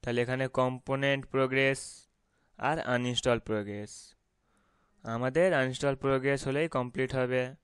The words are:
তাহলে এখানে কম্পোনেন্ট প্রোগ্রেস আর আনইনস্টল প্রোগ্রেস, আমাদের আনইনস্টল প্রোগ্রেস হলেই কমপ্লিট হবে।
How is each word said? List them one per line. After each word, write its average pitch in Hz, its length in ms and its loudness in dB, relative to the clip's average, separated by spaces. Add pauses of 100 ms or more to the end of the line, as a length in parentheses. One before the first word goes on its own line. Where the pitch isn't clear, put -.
তাহলে 120 220 -2
এখানে 131 260 -2
কম্পোনেন্ট 135 760 0
প্রোগ্রেস 135 800 0 (500)
আর 147 200 0
আনইনস্টল 123 600 0
প্রোগ্রেস, 104 760 -6 (880)
আমাদের 131 520 2
আনইনস্টল 135 400 0
প্রোগ্রেস 135 520 0
হলেই 143 220 0
কমপ্লিট 127 460 -2
হবে। 127 500 0